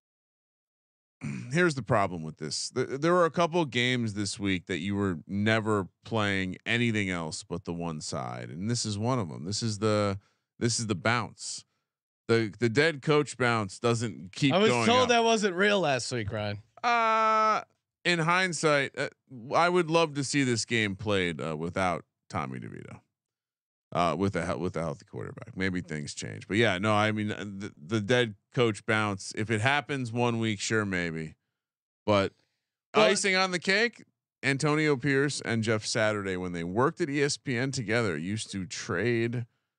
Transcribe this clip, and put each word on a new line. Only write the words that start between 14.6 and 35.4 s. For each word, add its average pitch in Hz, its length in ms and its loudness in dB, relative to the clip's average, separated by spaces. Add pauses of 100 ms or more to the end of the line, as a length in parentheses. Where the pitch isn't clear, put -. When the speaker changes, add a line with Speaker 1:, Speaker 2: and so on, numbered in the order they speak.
Speaker 1:
going 240 160 2
Speaker 2:
told 247 180 6
Speaker 1:
up. 240 60 2
Speaker 2:
that 233 140 4
wasn't 214 320 2
real 202 240 4
last 139 320 0
week, 113 200 -4
Ryan. 104 280 -4 (240)
Speaker 1:
Uh, 220 760 4 (440)
in 170 140 2
hindsight, 160 760 2
uh, 139 120 -2 (440)
I 160 140 6
would 180 220 2
love 165 240 2
to 143 100 -2
see 139 200 2
this 120 200 2
game 107 320 0
played, 92 460 0
uh, 78 160 -4
without 87 480 -2 (240)
Tommy 65 300 -6
DeVito, 50 400 -14 (920)
uh, 82 260 2
with 95 180 0
a 82 100 -2
he-, 76 140 -4
with 90 180 -4
a - 40 -4
healthy 76 240 -6
quarterback. - 520 -12
Maybe 90 240 -2
things 76 320 -8
change, 52 340 -12
but 98 100 0
yeah, 107 200 4
no, 107 160 0
I 107 180 2
mean, 107 200 -2
uh, - 120 -8
the, 101 300 -10 (100)
the 107 160 0
dead 113 360 2 (180)
coach 117 320 0
bounce. 107 500 -2
If 107 140 -2
it 110 120 0
happens 135 500 0
one 120 260 0
week, 110 220 -2
sure, 110 260 0
maybe. 82 480 -4 (720)
But 98 260 4 (640)
Speaker 2:
Well 160 120 8
Speaker 1:
icing 196 280 2
on 185 140 2
the 180 100 -2
cake, 214 440 0 (400)
Antonio 147 520 2
Pierce 139 460 0